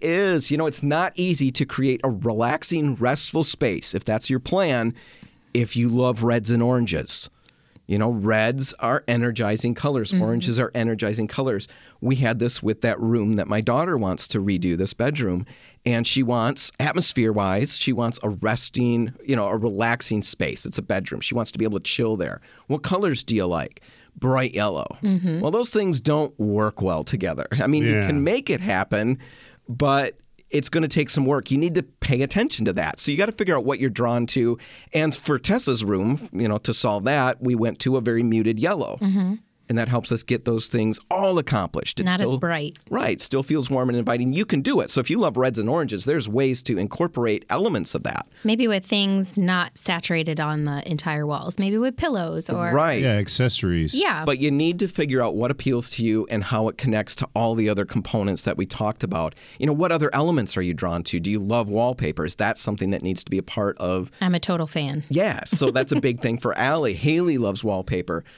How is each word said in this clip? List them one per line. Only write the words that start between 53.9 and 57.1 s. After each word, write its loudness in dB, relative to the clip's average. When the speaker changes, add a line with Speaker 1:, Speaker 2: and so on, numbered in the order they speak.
Speaker 2:
Yeah. 0
Speaker 1:
But 0
you 2
need 2
to 0
figure 0
out 0
what 0
appeals 0
to -2
you 2
and -2
how 0
it -6
connects 0